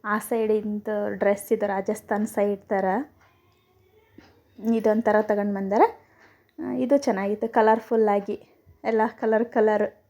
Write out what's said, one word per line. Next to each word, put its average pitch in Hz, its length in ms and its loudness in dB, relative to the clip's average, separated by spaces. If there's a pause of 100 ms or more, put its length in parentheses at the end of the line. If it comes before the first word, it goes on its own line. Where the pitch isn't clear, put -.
ಆ 208 120 -2
ಸೈಡಿಂದು 214 1000 -2
ಡ್ರೆಸ್ 202 360 0
ಇದು, 208 140 -2
ರಾಜಸ್ಥಾನ್ 208 600 -4
ಸೈಡ್ 202 340 -2
ಥರ. 196 240 -2 (1900)
ಇದೊಂಥರ 220 480 2
ತಗೊಂಡ್ 208 320 -2
ಬಂದಾರ. 196 280 0 (800)
ಆ, - 140 -6
ಇದು 254 240 2
ಚೆನ್ನಾಗಿತ್ತು, 208 500 -2
ಕಲರ್‌ಫುಲ್ಲಾಗಿ, 220 920 2 (440)
ಎಲ್ಲ 220 180 0 (200)
ಕಲರ್ 220 240 0
ಕಲರ್. 214 480 0 (160)